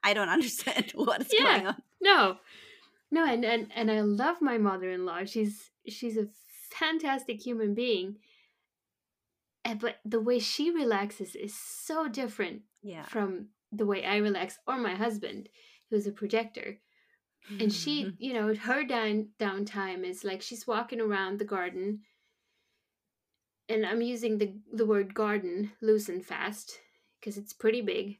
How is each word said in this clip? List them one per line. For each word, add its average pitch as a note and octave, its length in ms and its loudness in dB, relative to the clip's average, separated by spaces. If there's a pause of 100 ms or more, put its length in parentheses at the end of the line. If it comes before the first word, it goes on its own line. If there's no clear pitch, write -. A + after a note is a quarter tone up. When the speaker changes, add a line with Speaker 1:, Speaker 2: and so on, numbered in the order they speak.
Speaker 1:
I G3+ 120 4
don't G3+ 140 2
<laughs> F3 80 4
understand - 580 0
what - 260 0
is - 120 -2
Speaker 2:
Yeah. A4+ 120 6
Speaker 1:
going A#3+ 240 4
on." - 140 -4 (180)
Speaker 2:
No. D4 380 6 (760)
No, E4 120 4
and, A#3+ 200 2
and, A3+ 300 2
and A3 160 2
I G#3+ 100 4
love A#3 420 2
my B3+ 160 4
mother-in-law. F#3 680 0
She's, G#3 440 -2 (180)
she's A3 280 -6
a G#3+ 100 2 (460)
fantastic C#4+ 680 0
human A3 340 0
being. G#3 420 0 (1500)
Eh, A#3 100 -2
but A3 300 -6
the A3 160 0
way A#3+ 200 2
she D4 300 0
relaxes G#3 680 0
is G#3 180 -10
so - 540 -6
different G#3+ 540 -4 (200)
Speaker 1:
Yeah. E3+ 220 -12
Speaker 2:
from G3+ 460 -4 (200)
the G#3 160 -2
way G3+ 180 0
I G3+ 120 2
relax, G3 500 0
or C4 100 -2
my A3 200 0
husband, G#3 520 -4 (420)
who's G#3 160 2
a G3+ 60 -4
projector. G#3+ 680 -4 (840)
And G#3+ 120 4
she, G#3+ 420 -2
Speaker 1:
<laughs> - 40 -18
Speaker 2:
you C4 140 -6
know, G#3+ 220 2
her A#3 300 0
down-, G#3+ 440 0 (100)
downtime G3 640 -2
is, F#3 200 -8
like, F#3+ 180 -4
she's - 240 -10
walking A#3 340 -2
around G3+ 380 0
the G#3 60 -2
garden. F#3+ 560 -2 (1700)
And A3 180 2
I'm A3+ 160 0
using A#3 360 0
the, G3+ 180 0 (160)
the A3 140 2
word G3+ 280 4
garden G#3 680 0
loose G#3+ 280 4
and F#3 160 -6
fast, F3+ 560 -8 (420)
'cause G3+ 140 -6
it's G3+ 160 -12
pretty A3+ 300 2
big. G3+ 380 -4